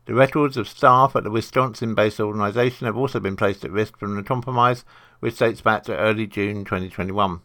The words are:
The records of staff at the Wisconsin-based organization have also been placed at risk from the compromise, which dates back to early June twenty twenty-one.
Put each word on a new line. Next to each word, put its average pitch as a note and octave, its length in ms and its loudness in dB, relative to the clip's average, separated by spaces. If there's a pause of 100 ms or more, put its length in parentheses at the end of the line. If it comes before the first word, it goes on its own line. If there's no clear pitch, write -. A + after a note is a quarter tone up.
The A2+ 80 -6
records C3+ 420 2
of A2 120 -4
staff C3 460 6
at B2+ 80 2
the G#2 80 -6
Wisconsin-based A2+ 880 0
organization A2 680 -2
have G#2+ 100 -4
also B2 240 -2
been G2 160 -4
placed G2 280 0
at C2+ 60 -8
risk G#2+ 260 -4
from G2+ 200 -6
the G2+ 80 -8
compromise, B2 600 -2 (360)
which A#2+ 180 -6
dates A#2 220 0
back A2 240 0
to G#2+ 120 -6
early G#2+ 300 0
June G2+ 380 -4
twenty F#2 240 -4
twenty-one. F#2+ 560 -2